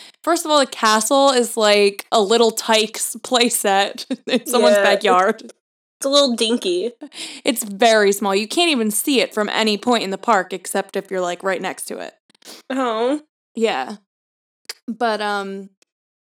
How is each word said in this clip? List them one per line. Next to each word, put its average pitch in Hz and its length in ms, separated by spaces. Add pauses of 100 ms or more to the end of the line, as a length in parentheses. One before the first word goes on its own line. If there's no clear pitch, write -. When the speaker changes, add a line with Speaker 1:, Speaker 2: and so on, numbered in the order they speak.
(240)
Speaker 1:
first 339 220
of 311 60
all, 294 80
the 269 80
castle 247 640
is, 240 260
like, 208 540
a 226 100
little 226 300
Tyke's 220 680
playset 220 920
<laughs> - 180
in 240 180
someone's 214 300
Speaker 2:
Yeah, 202 60 (100)
it's, 196 120
Speaker 1:
backyard. 196 400
Speaker 2:
it's - 640
a 269 40
little 277 260
dinky. 220 560 (540)
Speaker 1:
It's - 180
very 208 480
small. 196 240
You 214 140
can't 349 220
even 226 200
see 262 300
it - 120
from 208 160
any 214 280
point 233 260
in 190 80
the 190 60
park 190 360
except 190 440
if 196 120
you're, 190 120
like, 175 200
right 190 200
next 180 240
to 90 140
it. 87 140 (560)
Speaker 2:
Oh. 254 520 (340)
Speaker 1:
Yeah. 208 400 (920)
But, 220 340
um, 196 480 (520)